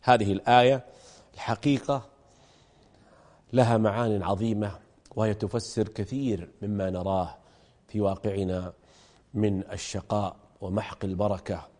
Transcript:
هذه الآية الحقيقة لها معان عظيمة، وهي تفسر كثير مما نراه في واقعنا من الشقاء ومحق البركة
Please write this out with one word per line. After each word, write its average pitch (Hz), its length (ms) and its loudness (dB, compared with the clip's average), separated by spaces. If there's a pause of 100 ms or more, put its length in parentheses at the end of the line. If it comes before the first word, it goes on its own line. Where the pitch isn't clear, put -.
هذه 110 300 4
الآية 123 520 6 (500)
الحقيقة 135 680 -2 (1500)
لها 117 240 6
معان 110 460 2
عظيمة، 101 480 -2 (460)
وهي 110 180 0
تفسر 110 540 -4
كثير 104 600 -4 (120)
مما 101 280 -2
نراه 92 440 -2 (540)
في 107 120 -4
واقعنا 95 720 -2 (600)
من 101 280 0 (100)
الشقاء 101 640 -4 (240)
ومحق 101 440 -6
البركة 95 600 -4 (140)